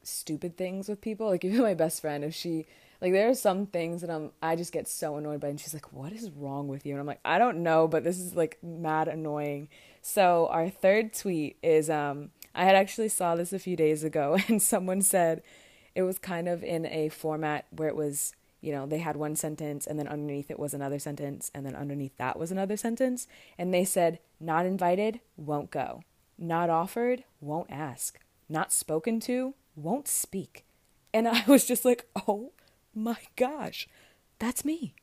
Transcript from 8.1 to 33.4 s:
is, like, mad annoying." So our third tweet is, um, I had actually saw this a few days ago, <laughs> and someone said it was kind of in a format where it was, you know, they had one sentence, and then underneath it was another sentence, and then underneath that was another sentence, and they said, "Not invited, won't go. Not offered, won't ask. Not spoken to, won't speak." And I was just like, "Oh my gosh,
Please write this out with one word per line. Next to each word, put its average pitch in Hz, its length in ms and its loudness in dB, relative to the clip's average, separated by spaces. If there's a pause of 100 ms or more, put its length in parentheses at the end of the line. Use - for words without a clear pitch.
is, 180 160 -10
like, 160 280 0
mad 160 460 -2
annoying." 147 600 -4 (320)
So 175 500 6
our 165 200 2
third 220 420 4
tweet 160 500 -2
is, 156 280 6
um, 147 400 -2 (240)
I 180 100 2
had 190 120 10
actually 208 340 2
saw 170 240 0
this 175 180 -2
a 196 60 -2
few 180 180 -4
days 156 260 4
ago, 156 400 2
<laughs> - 60 -4
and 220 140 4
someone 185 400 2
said 170 400 4 (540)
it 185 60 2
was 185 160 0
kind 175 280 -6
of 175 160 -2
in 165 240 -2
a 156 220 -2
format 156 640 -4
where 156 180 -2
it - 80 -2
was, 147 380 -4 (260)
you 156 100 -6
know, 139 160 -4
they 151 120 -2
had 156 180 -4
one 151 180 -4
sentence, 151 520 -6
and 151 120 -4
then - 80 -4
underneath 147 440 -6
it - 80 -10
was 147 160 -6
another 139 240 -4
sentence, 143 560 -8
and 139 100 -8
then 135 100 -8
underneath 143 440 -6
that 127 200 -4
was 165 140 -6
another 196 240 -2
sentence, 247 500 -2 (300)
and 180 160 -2
they 180 120 4
said, 170 340 2 (200)
"Not 165 280 2
invited, 190 540 2 (180)
won't 147 320 -4
go. 123 320 -6 (360)
Not 170 300 0
offered, 233 560 0 (160)
won't 151 300 -6
ask. 139 500 -8 (280)
Not 156 240 -2
spoken 190 480 0
to, 254 340 -2 (200)
won't 180 320 -4
speak." - 600 -6 (480)
And 226 120 2
I 233 200 2
was 277 200 8
just 247 180 0
like, 247 220 2 (220)
"Oh 214 240 -4 (420)
my 220 220 -4 (200)
gosh, 262 520 -4 (500)